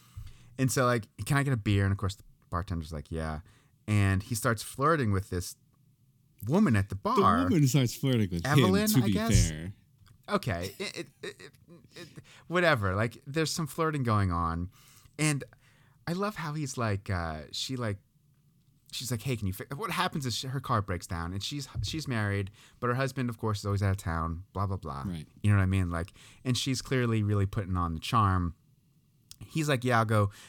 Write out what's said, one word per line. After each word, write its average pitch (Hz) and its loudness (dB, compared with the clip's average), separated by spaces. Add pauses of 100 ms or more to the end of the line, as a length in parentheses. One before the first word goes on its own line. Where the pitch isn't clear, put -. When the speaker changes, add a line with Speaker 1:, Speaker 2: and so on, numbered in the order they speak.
(580)
Speaker 1:
And 131 2
so, 131 2
like, 123 0 (180)
"Can 143 0
I 139 2
get 139 0
a 127 2
beer?" 101 4
And, 98 4
of 101 0
course, 95 -4
the - -20 (260)
bartender's 85 -6
like, 73 -10
"Yeah." 80 -4 (460)
And 98 4
he 123 -6
starts 113 0
flirting 139 0
with 95 0
this 90 -4 (920)
woman 160 4
at 98 2
the - -6
bar. - -2 (240)
Speaker 2:
The - 4
woman 151 4
starts 123 2
flirting 120 2
with 85 -4
Speaker 1:
Evelyn, 160 6
Speaker 2:
him, 214 2
to 214 4
Speaker 1:
I 120 4
Speaker 2:
be 98 2
Speaker 1:
guess? 101 4
Speaker 2:
fair. 80 -8 (560)
Speaker 1:
Okay. 98 -4
It, - -6 (160)
it, 165 -10 (160)
it, 202 -12
it, 147 -20 (460)
it, 165 -18 (400)
whatever. 151 4
Like, 110 0
there's 147 -2
some 165 -4
flirting 156 -2
going 104 2
on. 85 -2 (500)
And 147 0 (640)
I 165 -4
love 202 -4
how 156 -8
he's 151 -6
like, 107 -2
uh, 82 -4 (100)
she, - -6
like, 110 -4 (920)
she's 117 -8
like, 120 -4
"Hey, 131 -4
can 104 -6
you 92 -2
fi-," 117 -10 (120)
what 220 -6
happens 170 -2
is 117 -4
she, 139 -8
her 131 -4
car 113 0
breaks 90 -6
down, 85 -6
and 98 -6
she's, 143 -8 (140)
she's 156 -6
married, 101 -2 (300)
but 123 -2
her 123 2
husband, 131 -2
of 117 -8
course, 107 -2
is - -6
always 101 2
out 101 4
of 92 2
town, 82 -4
blah, 95 -2
blah, 95 -4
blah. 69 -10
Speaker 2:
Right. 85 -8 (160)
Speaker 1:
You 104 4
know 104 6
what 98 4
I 95 2
mean? 92 2
Like, 85 -4 (320)
and 127 2
she's 131 -2
clearly 117 0
really 104 2
putting 92 -4
on 85 -2
the 80 -6
charm. 92 2 (920)
He's 156 -2
like, 127 2
"Yeah, 123 4
I'll 113 4
go 107 4 (180)